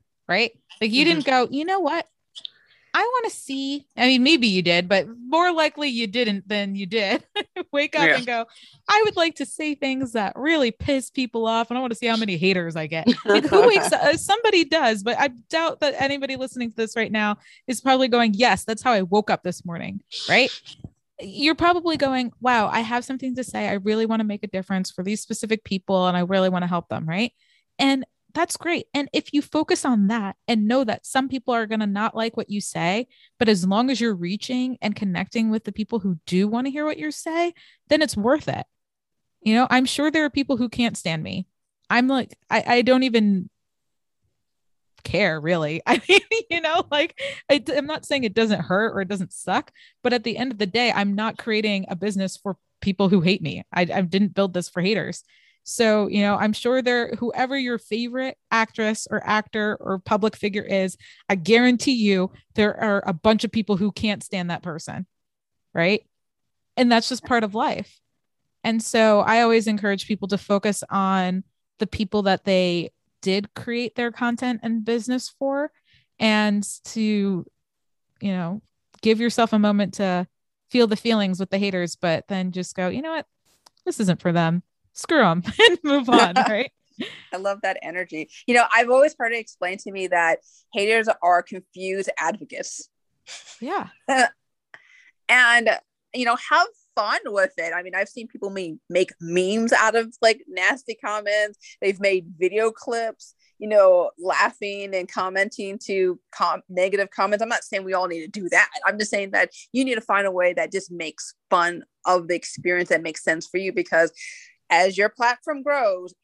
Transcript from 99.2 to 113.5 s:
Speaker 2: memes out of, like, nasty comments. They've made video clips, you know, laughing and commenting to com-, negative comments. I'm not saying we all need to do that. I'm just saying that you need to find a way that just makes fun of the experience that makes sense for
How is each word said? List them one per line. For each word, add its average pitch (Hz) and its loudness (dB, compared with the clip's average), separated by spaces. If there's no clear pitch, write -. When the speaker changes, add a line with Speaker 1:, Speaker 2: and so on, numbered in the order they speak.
Speaker 2:
memes 185 0
out 220 4
of, 233 0
like, 220 4
nasty 202 -2
comments. 208 -4
They've 196 -2
made 190 0
video 208 0
clips, 226 -8
you 214 -8
know, 190 6
laughing 196 -2
and 180 -4
commenting 196 -4
to 185 0
com-, 170 -2
negative 190 0
comments. 208 0
I'm 226 -2
not 220 -2
saying 190 -8
we 185 -6
all 185 0
need 165 -8
to 202 -12
do 175 -6
that. 190 4
I'm 208 0
just 214 -4
saying 202 -4
that 185 0
you 262 0
need 254 -2
to 220 -4
find 202 0
a 190 0
way 180 2
that 180 -4
just 190 -6
makes 165 -12
fun 175 0
of 175 2
the 175 0
experience 175 -4
that 165 2
makes 160 -10
sense 165 -2
for 180 -6